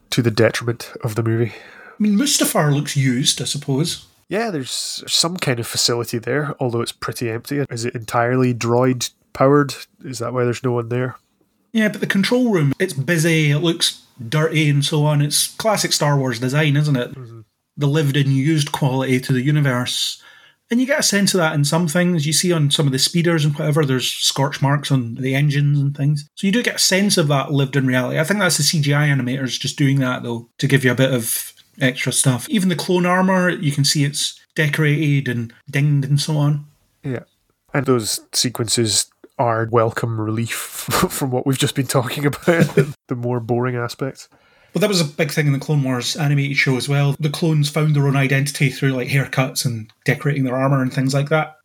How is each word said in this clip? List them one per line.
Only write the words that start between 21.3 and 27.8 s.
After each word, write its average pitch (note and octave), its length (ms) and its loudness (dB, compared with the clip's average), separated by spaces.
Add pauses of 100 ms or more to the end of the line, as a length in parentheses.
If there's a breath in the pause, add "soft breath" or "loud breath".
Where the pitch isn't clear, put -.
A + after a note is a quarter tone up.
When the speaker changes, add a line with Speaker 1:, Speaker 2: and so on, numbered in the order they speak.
Speaker 2:
of F#3+ 40 2
that D#3+ 160 2
in D3 100 2
some E3 220 0
things. F3 400 2
You D#3+ 60 -2
see F3 200 2
on D3+ 180 2
some D3+ 160 2
of C3+ 60 2
the C3 60 0
speeders E3 460 2
and D3+ 100 2
whatever, D3+ 300 0
there's B2+ 260 0
scorch - 520 -2
marks C#3+ 280 0
on B2 260 0
the C3 180 -2
engines C#3+ 440 2
and C#3 160 0
things. D3 320 0 (100)
So - 100 -2
you G3 60 2
do A#3+ 100 2
get - 140 -2
a - 20 -4
sense F#3+ 400 2
of D#3 100 4
that C#3+ 240 0
lived C#3 240 0
in C3 100 2